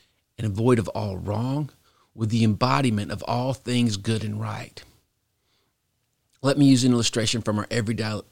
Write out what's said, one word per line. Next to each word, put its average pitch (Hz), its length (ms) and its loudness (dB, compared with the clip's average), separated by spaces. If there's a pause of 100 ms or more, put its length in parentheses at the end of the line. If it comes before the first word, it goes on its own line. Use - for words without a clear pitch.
(380)
and 107 140 -4
void 113 280 4
of 92 100 -4
all 101 280 -6
wrong, 120 520 -4 (440)
with 110 160 -4
the 113 140 2
embodiment 113 640 0
of - 140 -8
all 123 300 -4
things 120 420 0
good 107 300 -4
and 107 160 -6
right. - 420 -10 (1600)
Let 139 160 2
me 139 80 8
use 127 160 6
an 127 100 4
illustration 113 480 0
from 107 160 -2
our 104 140 -4
everyday, 110 500 -4 (100)